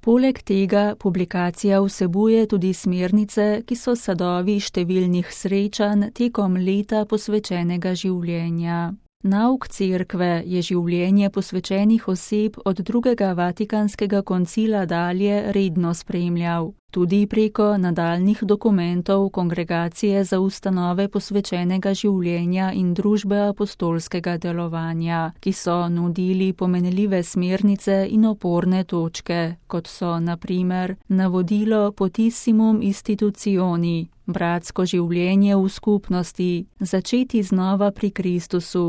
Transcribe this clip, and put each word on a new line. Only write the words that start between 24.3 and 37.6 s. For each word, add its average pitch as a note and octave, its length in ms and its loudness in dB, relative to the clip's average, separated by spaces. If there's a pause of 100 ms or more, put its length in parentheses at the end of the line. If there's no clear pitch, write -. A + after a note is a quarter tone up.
delovanja, E3 1000 -4
ki F#3+ 140 -2
so F3 360 -2
nudili F3+ 640 0
pomenljive F3+ 680 0
smernice G3 840 0
in A3 200 4
oporne F3+ 540 0
točke, E3+ 720 -4 (120)
kot E3+ 200 -6
so E3+ 320 -4
na E3+ 180 -2
primer F3+ 580 -2 (120)
navodilo G3+ 840 2
Potissimum A3 920 2
Institutioni, F#3 1300 -2 (160)
bratsko F3 580 -2
življenje F3+ 720 2
v F#3+ 220 2
skupnosti, F3+ 760 0 (260)
začeti A3 640 0
znova F#3+ 480 2